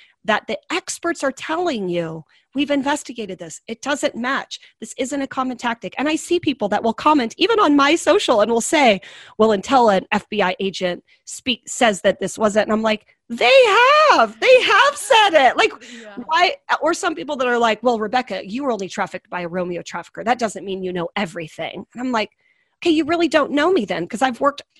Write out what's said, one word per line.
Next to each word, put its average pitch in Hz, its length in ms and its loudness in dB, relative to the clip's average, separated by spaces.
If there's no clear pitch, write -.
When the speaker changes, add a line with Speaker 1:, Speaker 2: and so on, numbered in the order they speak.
Speaker 1:
that 208 200 -2
the - 120 -8
experts - 500 -6
are 269 80 -2
telling 311 560 -4
you, 165 380 -6
"We've 285 160 -2
investigated 254 680 -4
this. 165 300 -16
It 226 140 -12
doesn't 285 340 -4
match. 247 420 -6
This - 160 -14
isn't 277 240 -4
a 269 60 -4
common 254 320 -6
tactic." 233 400 -6
And 277 100 -2
I 311 80 0
see 349 240 -2
people 247 300 -2
that 202 120 -2
will 226 120 0
comment 277 420 2
even 415 240 2
on 294 160 4
my 285 180 4
social 302 460 2
and 220 100 2
will 233 120 0
say, 247 400 2
"Well, 220 160 4
until 226 380 4
an 190 220 2
F 208 180 -2
B 214 100 -2
I 185 200 -2
agent 185 440 -4
speak-, - 420 -8
says 214 320 0
that 190 200 0
this - 180 -6
wasn't." 208 240 2
And 220 100 -4
I'm 220 80 0
like, 220 240 -2
"They 247 240 2
have, 233 280 2
they 508 220 6
have 508 340 4
said 415 380 4
it." 262 240 4
Like, 440 140 2
Speaker 2:
Yeah. - 320 -20
Speaker 1:
why? 339 300 0
Or 320 140 0
some 339 200 -4
people 285 220 -8
that 254 100 -2
are 240 120 2
like, 220 240 0
"Well, 240 160 0
Rebecca, 214 480 -4
you 247 180 -8
were 254 80 -2
only 190 160 -6
trafficked 185 400 -8
by 180 140 -8
a 170 60 -8
Romeo 175 340 -6
trafficker. - 420 -14
That 240 140 0
doesn't 202 260 -6
mean 190 180 -8
you 185 120 -6
know 170 220 -6
everything." 165 760 -10
And 226 80 -14
I'm 254 120 -6
like, 214 180 -4
"Okay, - 120 -4
you 311 160 2
really 339 240 0
don't 294 240 0
know 294 200 2
me 269 120 0
then, 175 240 -6
'cause 220 140 -8
I've 262 180 0
worked 277 220 -2